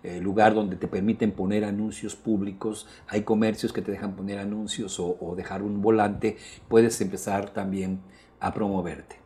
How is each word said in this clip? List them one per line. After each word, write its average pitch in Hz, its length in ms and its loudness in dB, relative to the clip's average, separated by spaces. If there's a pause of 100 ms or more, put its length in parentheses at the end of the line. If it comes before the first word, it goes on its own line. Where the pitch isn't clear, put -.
eh, 87 180 -8
lugar 107 340 6
donde 101 220 0
te 87 120 -6
permiten 107 440 2
poner 98 320 0
anuncios 104 520 -4
públicos. 104 720 -2 (200)
Hay 107 140 0
comercios 110 500 2
que 107 100 -4
te 101 100 -4
dejan 95 240 -6
poner 98 220 -6
anuncios 104 640 -6
o, 90 200 -2
o 90 160 -6
dejar 95 260 -6
un 101 200 -2
volante. 107 540 4 (320)
Puedes 113 320 6
empezar 98 500 -2
también 95 500 -4 (380)
a - 160 -2
promoverte. 92 720 -4